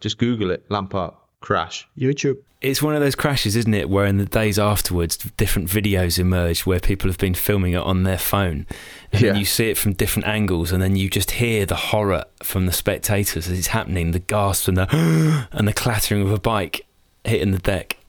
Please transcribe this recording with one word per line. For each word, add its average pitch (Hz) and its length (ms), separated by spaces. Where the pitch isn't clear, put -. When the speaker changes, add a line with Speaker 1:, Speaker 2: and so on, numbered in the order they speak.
Speaker 1:
just 107 180
Google 113 340
it, - 180
Lampard 95 420
crash. - 460
Speaker 2:
YouTube. 139 400
Speaker 3:
It's 135 200
one 151 140
of 151 60
those 139 160
crashes, 123 400
isn't 113 180
it, 87 160
where 98 160
in 98 120
the 101 60
days 107 340
afterwards, 95 580
different - 520
videos 95 500
emerge 90 480
where 92 140
people 95 300
have 90 80
been 92 160
filming 95 380
it 90 100
on 92 220
their 95 140
phone. 90 480
And 101 100
then 101 120
Speaker 1:
Yeah. 104 60
Speaker 3:
you 98 40
see 113 260
it 95 60
from 101 180
different - 340
angles, 92 440
and 92 100
then 95 140
you 95 140
just - 220
hear 113 340
the 85 100
horror 101 480
from 92 240
the 90 60
spectators 98 760
as 90 100
it's 87 100
happening, 90 440
the 90 80
gasps 98 480
and 92 80
the, 92 120
<gasps> 156 640
and - 160
the 107 60
clattering 104 480
of 98 100
a 107 80
bike 104 460
hitting 110 260
the 92 80
deck. - 400